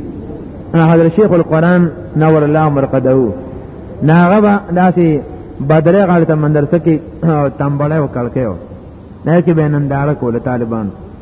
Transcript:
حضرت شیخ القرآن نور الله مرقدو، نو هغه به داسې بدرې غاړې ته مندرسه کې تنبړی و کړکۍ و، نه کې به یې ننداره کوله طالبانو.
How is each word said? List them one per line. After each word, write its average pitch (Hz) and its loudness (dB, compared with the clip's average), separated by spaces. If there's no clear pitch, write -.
حضرت 165 4
شیخ 208 4
القرآن 170 2
نور 156 4
الله 151 2
مرقدو، 131 2
نو 151 4
هغه 175 4
به 208 2
داسې 175 2
بدرې 170 4
غاړې 170 2
ته 160 2
مندرسه 151 0
کې 160 2
تنبړی 147 -2
و 139 -2
کړکۍ 120 -4
و، 113 -2
نه 160 2
کې 151 0
به 156 2
یې 147 0
ننداره 143 -2
کوله 120 -4
طالبانو. 113 -4